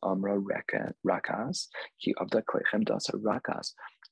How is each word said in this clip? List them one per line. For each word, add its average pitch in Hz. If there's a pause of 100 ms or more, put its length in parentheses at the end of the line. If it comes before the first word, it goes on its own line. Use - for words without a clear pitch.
Amra 98
Reka-, - (140)
Rakas, 104 (340)
Ki -
Avda -
Klechem -
Dasa 107
Rakas, - (380)